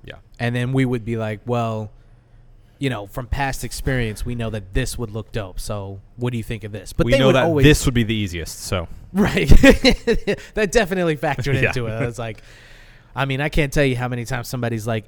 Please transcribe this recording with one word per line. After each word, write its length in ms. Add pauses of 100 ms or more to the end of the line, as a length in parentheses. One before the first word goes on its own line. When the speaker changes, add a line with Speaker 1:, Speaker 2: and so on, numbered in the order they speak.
Speaker 1:
Yeah. 120 (220)
Speaker 2:
And 180
then 180
we 120
would 200
be 120
like, 300
"Well, 440 (880)
you 80
know, 180
from 200
past 380
experience, 600
we 100
know 140
that 240
this 240
would 140
look 220
dope. 260
So 400 (160)
what 160
do 60
you 60
think 200
of 80
this?" 220
But 140
Speaker 1:
We 40
Speaker 2:
they 80
Speaker 1:
know 80
Speaker 2:
would 80
Speaker 1:
that 80
Speaker 2:
always 220
Speaker 1:
this 200
would 80
be 100
the 120
easiest, 460
so. 260 (240)
Speaker 2:
Right. 380
<laughs> 1040
That 180
definitely 460
factored 380
Speaker 1:
<laughs> 60
Yeah. 80
Speaker 2:
into 180
it. 40
I 140
was 120
like, 240 (720)
I 120
mean, 160
I 80
can't 240
tell 100
you 140
how 100
many 160
times 240
somebody's 400
like, 200